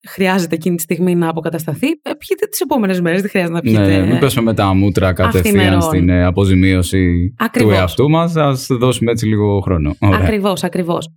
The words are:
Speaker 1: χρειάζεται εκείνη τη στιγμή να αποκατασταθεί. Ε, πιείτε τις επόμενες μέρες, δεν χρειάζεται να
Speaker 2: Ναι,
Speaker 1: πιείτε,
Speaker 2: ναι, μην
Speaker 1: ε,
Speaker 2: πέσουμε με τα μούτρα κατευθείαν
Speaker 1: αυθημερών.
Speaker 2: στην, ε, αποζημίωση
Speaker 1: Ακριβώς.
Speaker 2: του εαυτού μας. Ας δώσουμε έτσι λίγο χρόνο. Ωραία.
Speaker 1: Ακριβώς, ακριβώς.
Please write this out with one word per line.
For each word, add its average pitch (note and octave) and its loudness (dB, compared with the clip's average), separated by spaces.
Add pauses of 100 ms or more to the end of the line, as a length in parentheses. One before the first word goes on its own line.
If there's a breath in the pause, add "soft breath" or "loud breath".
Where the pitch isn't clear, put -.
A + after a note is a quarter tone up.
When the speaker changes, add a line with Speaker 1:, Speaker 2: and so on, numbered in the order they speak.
Speaker 1:
χρειάζεται F#3 -2
εκείνη F3 -2
τη E3 -8
στιγμή F3 -2
να E3+ 0
αποκατασταθεί. D#3+ -6
Ε, D#4 -6
πιείτε G4 -6
τις - -10
επόμενες G#3+ 0
μέρες, F3 0
δεν G3+ -6
χρειάζεται E3+ -2
να E3+ -4
Speaker 2:
Ναι, A2 2
Speaker 1:
πιείτε, G2 2
Speaker 2:
ναι, F#2 0
μην B2 0
Speaker 1:
ε, - -2
Speaker 2:
πέσουμε B2+ 0
με A2+ 0
τα G2 0
μούτρα F#2+ 2
κατευθείαν F#2 0
Speaker 1:
αυθημερών. F#2+ 4
Speaker 2:
στην, F2+ 0
ε, F2+ 2
αποζημίωση F#2 2
Speaker 1:
Ακριβώς. A#2+ 0
Speaker 2:
του F#2+ 4
εαυτού A2+ 0
μας. E3 0
Ας C#3 0
δώσουμε A#2+ 0
έτσι A#2 -2
λίγο G#2 0
χρόνο. D#2+ -2
Ωραία. G2+ 2
Speaker 1:
Ακριβώς, F#3+ 0
ακριβώς. E3+ -4